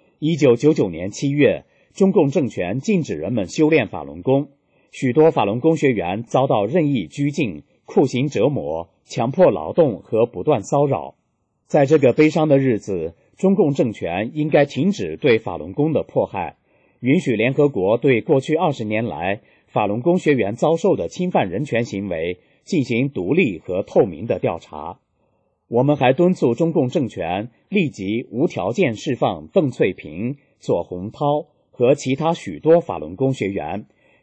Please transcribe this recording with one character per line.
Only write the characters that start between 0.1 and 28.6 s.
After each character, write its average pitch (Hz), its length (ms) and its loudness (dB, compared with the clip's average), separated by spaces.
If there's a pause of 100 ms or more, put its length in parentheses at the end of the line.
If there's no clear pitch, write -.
一 160 180 -2
九 131 200 4
九 151 180 4
九 123 160 0
年 85 200 -8
七 143 200 -4
月， 123 340 2 (300)
中 196 180 2
共 160 160 4
政 139 200 0
权 98 320 -4
禁 185 220 0
止 104 140 -6
人 80 160 -6
们 101 160 -2
修 151 220 2
炼 139 180 2
法 80 160 -10
轮 76 180 -14
功， 135 260 0 (420)
许 127 220 -2
多 156 180 6
法 143 140 0
轮 104 160 -2
功 160 160 2
学 151 160 2
员 98 320 -4
遭 135 220 0
到 110 200 0
任 147 220 0
意 120 180 -2
拘 143 240 -4
禁、 107 320 -6 (240)
酷 180 200 2
刑 131 220 -2
折 113 200 0
磨、 82 420 -6 (140)
强 117 260 -4
迫 165 200 4
劳 87 220 -2
动 127 280 2
和 113 260 0
不 90 160 -6
断 131 200 0
骚 143 240 0
扰。 85 280 -4 (520)
在 147 200 2
这 151 120 6
个 131 140 4
悲 156 160 4
伤 156 200 2
的 139 100 6
日 131 200 2
子， 87 360 -6 (220)
中 190 180 2
共 165 180 2
政 135 200 0
权 98 420 -6
应 151 140 -2
该 147 180 4
停 143 240 -2
止 82 260 -4
对 117 220 4
法 90 180 -8
轮 80 160 -12
功 151 200 -2
的 107 100 0
迫 104 240 -2
害， 85 300 -8 (440)
允 131 180 2
许 147 160 -2
联 113 200 0
合 147 140 2
国 101 280 0
对 123 240 2
过 135 200 0
去 151 140 -2
二 160 180 0
十 120 120 -10
年 107 220 -4
来 90 340 -4 (260)
法 110 200 -2
轮 107 160 -4
功 175 160 2
学 151 160 2
员 107 200 2
遭 160 220 0
受 170 200 2
的 85 120 -4
侵 180 220 -6
犯 151 180 0
人 95 160 -4
权 117 200 -2
行 101 240 -6
为 87 320 -4 (240)
进 151 200 -2
行 123 240 -2
独 98 240 -4
立 143 260 0
和 92 240 -6
透 - 220 2
明 90 220 -8
的 117 120 -2
调 95 200 -2
查。 78 400 -14 (720)
我 117 140 2
们 143 140 2
还 131 160 4
敦 175 220 2
促 123 200 0
中 165 180 0
共 131 180 0
政 135 180 -2
权 92 400 -6 (220)
立 190 180 0
即 107 420 -6
无 120 160 -2
条 98 260 -4